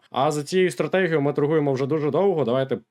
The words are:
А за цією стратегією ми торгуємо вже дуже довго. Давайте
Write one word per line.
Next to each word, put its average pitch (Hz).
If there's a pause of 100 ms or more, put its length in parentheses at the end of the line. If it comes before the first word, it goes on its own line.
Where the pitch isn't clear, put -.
(100)
А 139
за 151
цією 180
стратегією 165
ми 143
торгуємо 147
вже 131
дуже 147
довго. 160
Давайте 123 (120)